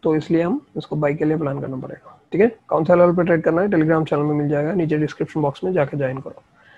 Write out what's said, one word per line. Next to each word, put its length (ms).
तो 120
इसलिए 260
हम 200
इसको 180
बाई 200
के 100
लिए 120
plan 240
करना 160
पड़ेगा, 420
ठीक 100
है। 100
कौन 180
सा 100
level 200
पे 80
trade 200
करना 180
है 60
Telegram 420
channel 140
में 120
मिल 140
जाएगा, 240
नीचे 240
description 440
box 220
में 100
जाके 240
ज्वाइन 200
करो। 260